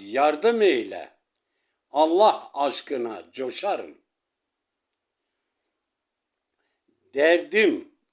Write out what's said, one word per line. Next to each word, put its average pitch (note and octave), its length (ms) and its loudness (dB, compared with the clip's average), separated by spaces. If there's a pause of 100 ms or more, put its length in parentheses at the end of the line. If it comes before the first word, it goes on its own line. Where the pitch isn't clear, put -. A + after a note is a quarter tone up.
yardım D3+ 640 0
eyle. G2+ 560 -2 (720)
Allah E3 640 2
aşkına A#2+ 800 -6
coşarım. B2+ 640 -8 (3250)
Derdim D#3+ 800 2 (180)